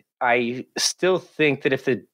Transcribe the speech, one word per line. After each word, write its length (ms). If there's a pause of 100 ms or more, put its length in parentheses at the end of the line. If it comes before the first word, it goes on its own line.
(200)
I 460 (120)
still 400
think 440
that 120
if 120
the 280